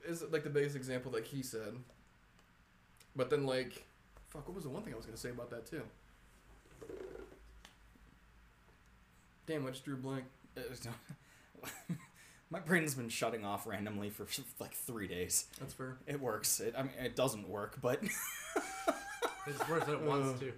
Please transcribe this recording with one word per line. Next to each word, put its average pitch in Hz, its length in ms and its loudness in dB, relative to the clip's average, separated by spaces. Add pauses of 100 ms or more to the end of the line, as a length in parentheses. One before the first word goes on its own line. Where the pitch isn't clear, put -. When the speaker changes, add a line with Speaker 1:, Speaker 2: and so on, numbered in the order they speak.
Speaker 1:
is, 165 240 -2
like, 147 140 4
the 151 60 0
biggest 143 260 6
example, 127 360 -2
like 113 140 0
he 135 160 -2
said. 110 320 -4 (1400)
But 127 140 4
then, 143 160 6
like, 131 380 2 (440)
fuck, 147 180 -10
what 175 80 -6
was 190 100 -6
the 139 60 -4
one 170 120 -4
thing 214 120 -6
I - 20 -6
was 113 100 -10
gonna 113 120 -10
say 127 120 -4
about 120 200 -8
that, 117 160 -8
too? 151 160 -6 (3750)
Damn, 151 200 2
I 131 40 -2
just 127 140 -8
drew 143 100 -2
a 131 40 -2
blank. 131 260 -2 (320)
Speaker 2:
Uh, 127 40 -6 (1040)
<laughs> - 320 -6 (560)
my 165 100 -4
brain's 156 340 6
been 123 140 -2
shutting 113 360 2
off 101 220 0
randomly 104 440 0
for, 101 160 -6 (340)
like, 98 140 -6
three 107 340 -2
days. 87 380 2 (120)
Speaker 1:
That's 139 160 -8
fair. 131 220 -6 (100)
Speaker 2:
It 143 140 -2
works. 110 400 2
It, 113 160 0
I 135 60 0
mean, 131 100 0 (100)
it 120 140 0
doesn't 110 320 4
work, 101 320 -4
but 123 220 4
<laughs> - 1400 -2
Speaker 3:
It's 143 220 0
worse 156 160 4
than 147 100 4
it 143 80 0
wants 143 260 6 (120)
Speaker 1:
Uh, 139 40 -2
Speaker 3:
to. 131 140 -2